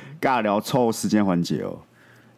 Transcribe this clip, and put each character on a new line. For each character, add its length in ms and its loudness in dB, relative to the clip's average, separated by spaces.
尬 220 2
聊 180 2
凑 300 2
时 160 -4
间 180 4
环 180 2
节 200 -4
哦。 160 -8